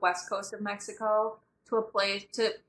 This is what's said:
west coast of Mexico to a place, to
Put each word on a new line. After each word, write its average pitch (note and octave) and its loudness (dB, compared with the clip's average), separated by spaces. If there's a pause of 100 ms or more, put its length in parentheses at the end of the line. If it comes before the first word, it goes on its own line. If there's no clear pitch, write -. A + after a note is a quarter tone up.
west F3+ 2
coast G3+ -4
of G#3+ -8
Mexico G#3+ 0 (320)
to A3+ 2
a A3 4
place, G3+ 0
to A3 2 (160)